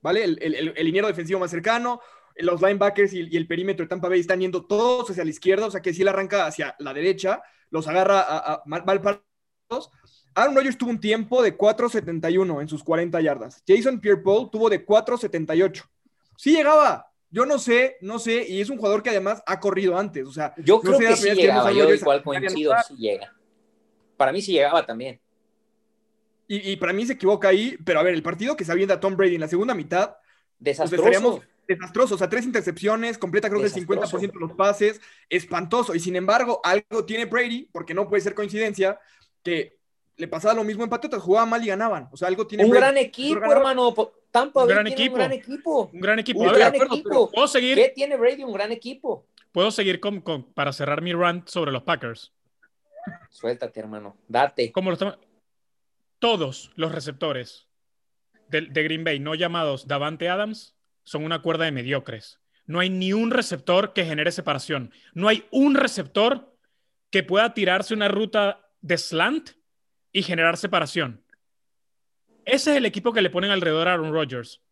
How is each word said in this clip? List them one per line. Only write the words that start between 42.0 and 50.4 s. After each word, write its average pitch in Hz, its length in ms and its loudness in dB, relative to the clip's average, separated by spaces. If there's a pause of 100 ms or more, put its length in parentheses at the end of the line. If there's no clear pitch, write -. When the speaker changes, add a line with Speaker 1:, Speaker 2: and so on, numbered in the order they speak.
Speaker 1:
O 151 60 -20
sea, 180 100 -2
algo 190 200 -2
tiene 208 160 2
Speaker 2:
Un 226 80 6
Speaker 1:
Brady. 247 100 8
Speaker 2:
gran 269 160 4
equipo, 269 380 -2
Speaker 1:
Pero 320 60 -4
ganaron. 294 200 6
Speaker 2:
hermano. 254 320 2
Po-, 214 200 -2 (180)
Tampa 262 300 2
Speaker 3:
Un 247 60 4
Speaker 2:
Bay 190 80 4
Speaker 3:
gran 208 100 4
Speaker 2:
tiene 254 160 -2
Speaker 3:
equipo. 247 120 0
Speaker 2:
un 247 60 -2
gran 262 140 2
equipo. 269 600 -4
Speaker 3:
Un 175 80 -14
gran 208 180 0
equipo. 226 200 -4
Speaker 2:
Un 226 80 4
Speaker 3:
A - 40 6
ver, - 80 8
Speaker 2:
gran 269 120 8
Speaker 1:
de 277 60 0
acuerdo, 262 180 2
Speaker 2:
equipo. 277 360 2
Speaker 3:
¿puedo 254 160 2
seguir? 262 280 2
Speaker 2:
¿Qué 269 200 6
tiene 277 220 -2
Brady? 254 260 0
Un 240 100 -10
gran 202 180 -4
equipo. 233 560 -10 (240)
Speaker 3:
¿Puedo 190 200 0
seguir 190 280 -2
con, 202 220 -6
con, 147 320 -8